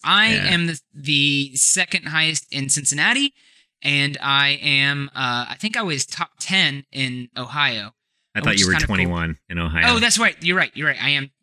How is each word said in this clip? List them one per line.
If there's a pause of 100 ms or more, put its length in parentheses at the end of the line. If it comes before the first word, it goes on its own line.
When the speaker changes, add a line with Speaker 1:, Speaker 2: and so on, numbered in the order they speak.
Speaker 1:
I
Speaker 2:
Yeah.
Speaker 1:
am
the, (140)
the
second
highest
in
Cincinnati, (480)
and
I (140)
am,
uh,
I
think
I
was
top (100)
ten
in
Ohio. (400)
Speaker 2:
I
Speaker 1:
Which
Speaker 2:
thought
you
Speaker 1:
is
Speaker 2:
were
Speaker 1:
kinda
cool.
Speaker 2:
twenty-one (120)
in
Ohio.
Speaker 1:
Oh,
that's
right.
You're
right.
You're
right.
I
am. (100)